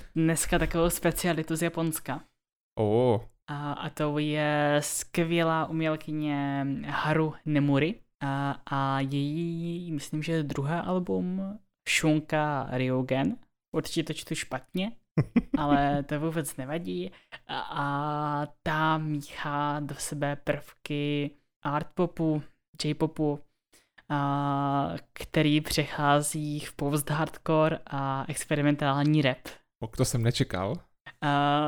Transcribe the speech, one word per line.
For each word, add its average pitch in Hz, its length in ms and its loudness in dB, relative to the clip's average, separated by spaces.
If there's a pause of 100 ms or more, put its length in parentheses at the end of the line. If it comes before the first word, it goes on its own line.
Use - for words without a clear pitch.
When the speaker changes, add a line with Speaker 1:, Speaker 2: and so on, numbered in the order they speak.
(160)
Speaker 1:
dneska 165 440 2
takovou 170 300 2
specialitu 160 680 0
z 156 60 -2
Japonska. 160 640 -2 (560)
Speaker 2:
Ó. 110 420 4 (280)
Speaker 1:
A, 147 240 -6
a - 160 -8
to 147 300 -2
je 147 640 2
skvělá 165 840 0
umělkyně 151 1000 -2 (220)
Haru 156 460 0 (120)
Nemuri. 147 500 2 (280)
A, 139 420 -2
a 135 340 0
její, 165 920 -2
myslím, 151 320 -4
že 160 200 0
druhé 143 380 -2
album 185 800 -2 (300)
Shunka 151 800 2
Ryogen. 131 680 0 (380)
Určitě 156 280 -2
to 156 100 -4
čtu - 220 -8
špatně, 185 560 -6 (340)
Speaker 2:
<laughs> - 320 0
Speaker 1:
ale 143 460 2
to 147 160 -4
vůbec 160 380 -4
nevadí. 175 540 -6 (360)
A, - 120 -6
a 147 880 -2 (160)
ta 156 340 2
míchá 147 840 -2
do 143 160 -6
sebe 143 400 -4
prvky 147 960 -4 (340)
art 147 280 -2
popu, 160 500 0 (400)
J-popu, 151 560 0 (720)
a, 143 840 0 (200)
který 151 480 2
přechází 147 960 0
v - 140 -12
post-hardcore 156 1120 0
a 135 400 -2
experimentální 147 920 2
rap. 131 160 2 (460)
Speaker 2:
Ok, - 140 -10
to 127 80 4
jsem 117 180 0
nečekal. 113 520 0 (460)
Speaker 1:
A, 143 460 4